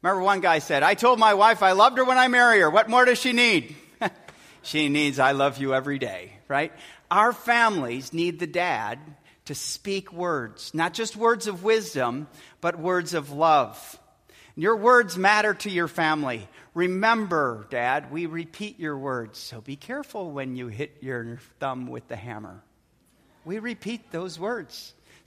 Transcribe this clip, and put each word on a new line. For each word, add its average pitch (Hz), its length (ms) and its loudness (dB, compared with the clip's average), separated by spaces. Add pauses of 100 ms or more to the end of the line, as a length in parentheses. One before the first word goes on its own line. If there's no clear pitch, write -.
Remember 185 200 0
one 196 180 2
guy 165 200 4
said, 143 220 0
"I 175 120 4
told 233 240 4
my 220 160 6
wife 208 280 6
I 190 100 6
loved 233 260 6
her 262 80 4
when 254 100 2
I 254 120 4
marry 240 320 6
her. 160 100 6
What 220 180 4
more 247 160 6
does 247 140 4
she 247 160 -2
need?" 220 420 2 (240)
<laughs> 214 100 -2 (520)
She 151 260 -2
needs, 143 300 0
"I 131 140 4
love 139 260 0
you" 135 160 -4
every 139 240 -4
day, 98 400 -10 (100)
right? 143 240 -2 (380)
Our 214 240 4
families 175 800 -2
need 170 240 -2
the 175 80 -6
dad 143 520 -4 (460)
to 147 100 -10
speak - 560 -8
words, 160 600 -6
not 165 220 -2
just 220 220 -8
words 220 320 0
of 180 140 -8
wisdom, 147 680 -2 (340)
but 175 160 -2
words 170 340 -2
of 147 180 -6
love. 143 680 0 (580)
Your 202 200 0
words 214 420 4
matter 208 340 2
to - 160 -8
your 175 200 -2
family. 147 600 -4 (240)
Remember, 180 960 0
Dad, 131 420 -2
we 165 140 -8
repeat 170 560 -12
your 151 160 -8
words, 127 420 -8
so - 220 -16
be 139 160 -14
careful 226 540 -12
when 135 260 -10
you 123 120 -10
hit 117 340 -12
your 120 380 -10 (180)
thumb 127 300 -8
with 120 200 -16
the 120 80 -12
hammer. 104 460 -16 (840)
We 185 140 -10
repeat 226 540 -12
those 170 260 -10
words. 196 560 -10 (320)